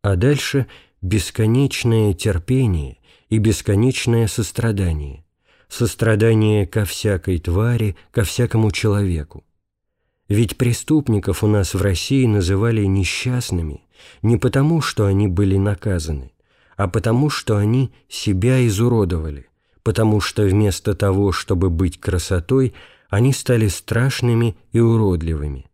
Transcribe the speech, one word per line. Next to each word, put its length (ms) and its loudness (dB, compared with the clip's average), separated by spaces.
А 160 0
дальше 500 0
бесконечное 1120 0
терпение 840 -2
и 80 0
бесконечное 880 2
сострадание. 960 -4
Сострадание 1000 2
ко 160 -2
всякой 560 -2
твари, 560 -2
ко 140 0
всякому 460 0
человеку. 760 -2
Ведь 300 0
преступников 840 0
у 40 2
нас 260 2
в 80 -2
России 440 0
называли 580 2
несчастными 1040 -2
не 160 2
потому, 440 2
что 240 -2
они 220 2
были 300 2
наказаны, 760 -2
а 120 -2
потому, 420 0
что 280 -2
они 340 0
себя 600 0
изуродовали, 800 0
потому 380 2
что 220 -2
вместо 520 0
того, 360 0
чтобы 380 -2
быть 300 -2
красотой, 760 -2
они 240 2
стали 360 0
страшными 880 0
и 80 2
уродливыми. 960 0